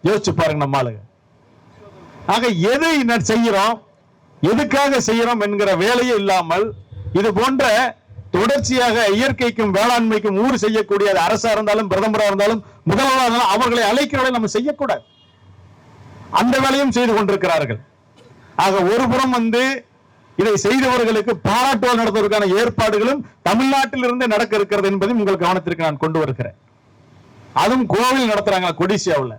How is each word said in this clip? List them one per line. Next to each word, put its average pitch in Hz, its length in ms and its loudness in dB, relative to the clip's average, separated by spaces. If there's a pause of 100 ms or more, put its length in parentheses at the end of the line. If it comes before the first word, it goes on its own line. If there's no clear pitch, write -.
யோசிச்சு 196 320 0
பாருங்க 156 280 0
நம்ம 139 180 -2
ஆளுங்க. 110 180 -8 (1300)
ஆக 226 200 0
எதை 240 460 0 (120)
ந-, 233 260 0
செய்யறோம், 220 460 0 (640)
எதுக்காக 269 680 0
செய்யறோம் 226 400 0
என்கிற 202 240 -2 (140)
வேலையே 247 300 0
இல்லாமல் 190 520 0 (460)
இது 202 220 0
போன்ற 262 300 0 (680)
தொடர்ச்சியாக 240 760 0
இயற்கைக்கும் 226 680 0
வேளாண்மைக்கும் 214 680 0
ஊறு 254 140 0
செய்யக்கூடிய, 208 540 0
அது 175 120 2
அரசா 180 260 0
இருந்தாலும் 208 400 0
பிரதமரா 208 400 0
இருந்தாலும் 202 320 0 (280)
முதல்வரா 262 340 2
இருந்தாலும் 233 300 0
அவர்களை 240 360 0
அழைக்கிறவரை 269 400 0
நம்ம 233 160 -2
செய்யக்கூடாது. 254 580 -2 (1300)
அந்த 247 280 2
வேலையும் 269 380 2
செய்து 240 180 2
கொண்டிருக்கிறார்கள். 180 680 0 (760)
ஆக 196 240 2 (120)
ஒரு 240 160 2
புறம் 254 220 0
வந்து 233 320 0 (800)
இதை 208 160 2
செய்தவர்களுக்கு 233 760 0 (120)
பாராட்டுவால் 247 560 0
நடத்துவதற்கான 208 480 0 (100)
ஏற்பாடுகளும் 226 640 0 (220)
தமிழ்நாட்டில் 262 640 0
இருந்தே 247 200 -2
நடக்க 208 300 0
இருக்கிறது 202 340 0
என்பதையும் 196 320 0
உங்கள் 190 220 0
கவனத்திற்கு 170 420 -2
நான் 151 160 -4
கொண்டு 160 160 -2
வருகிறேன். 131 380 -4 (960)
அதுவும் 226 340 0
கோவில் 247 440 2
நடத்துறாங்க 196 380 0 (120)
கொடிசியாவுல. 165 580 -2